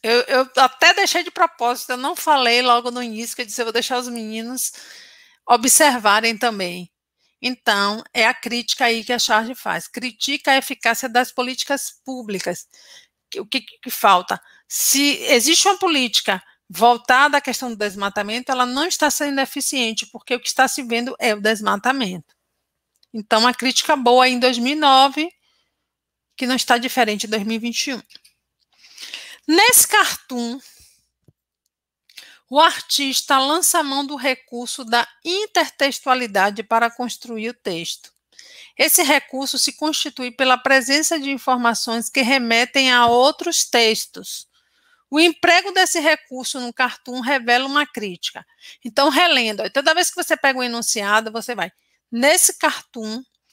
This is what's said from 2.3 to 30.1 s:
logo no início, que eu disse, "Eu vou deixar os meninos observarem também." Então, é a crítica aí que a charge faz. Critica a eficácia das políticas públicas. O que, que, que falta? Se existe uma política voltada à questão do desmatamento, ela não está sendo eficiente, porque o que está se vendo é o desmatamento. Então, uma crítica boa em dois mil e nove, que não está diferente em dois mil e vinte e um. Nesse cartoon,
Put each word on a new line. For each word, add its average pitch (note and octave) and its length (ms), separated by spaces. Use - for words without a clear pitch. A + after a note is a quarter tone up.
logo A#3+ 280
no B3 120
início, A3+ 340
que C4 60
eu A#3+ 40
disse, G#3 140
"Eu A3+ 60
vou A3+ 60
deixar B3 260
os B3 100
meninos A#3 640
observarem A#3 920
também." F#3 520
Então, G#3+ 600
é A3+ 120
a B3 60
crítica A#3+ 540
aí A3+ 180
que B3 80
a A#3+ 60
charge A3+ 360
faz. E3+ 320
Critica B3+ 680
a C4+ 40
eficácia B3 500
das B3 240
políticas B3+ 720
públicas. G#3 640
O G4 80
que, A#3 160
que, - 180
que B3 120
falta? F3+ 500
Se - 580
existe A#3+ 440
uma G4 80
política B3+ 640
voltada A#3+ 680
à C#4 40
questão C4 280
do A3+ 80
desmatamento, G#3 720
ela B3+ 140
não C4 220
está D4+ 240
sendo C#4+ 300
eficiente, B3 680
porque - 280
o B3 60
que - 80
está C4 180
se C#4 160
vendo A#3+ 360
é A3+ 160
o G#3 60
desmatamento. G3+ 960
Então, A3 280
uma A#3+ 140
crítica C4 420
boa B3+ 320
em B3+ 100
dois B3 200
mil B3 140
e D4+ 40
nove, C#4 560
que B3+ 100
não B3+ 100
está A#3+ 200
diferente A#3 500
em G#3+ 40
dois G#3+ 140
mil A3+ 120
e - 40
vinte A#3 280
e C4+ 60
um. - 80
Nesse G4+ 400
cartoon, B3+ 720